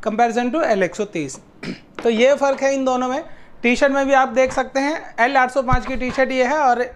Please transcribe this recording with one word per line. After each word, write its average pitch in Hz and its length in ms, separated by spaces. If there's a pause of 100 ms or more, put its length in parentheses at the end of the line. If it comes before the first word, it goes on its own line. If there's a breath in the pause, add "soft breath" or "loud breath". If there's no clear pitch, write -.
comparison 233 480
to 320 80
L 208 200
एक 170 120
सौ 208 100
तीस। 151 340 (300)
<clears throat> - 340
तो 233 60
ये 247 260
फ़र्क 269 280
है 269 100
इन 269 120
दोनों 254 220
में। 269 160 (400 loud breath)
टी 240 120
शर्ट 269 180
में 277 140
भी 277 60
आप 262 140
देख 262 260
सकते 262 260
हैं, 285 400
एल 262 180
आठ 254 140
सौ 269 100
पाँच 247 240
की 262 100
टी 247 160
शर्ट 262 200
ये 262 120
है 269 140
और 247 240 (140)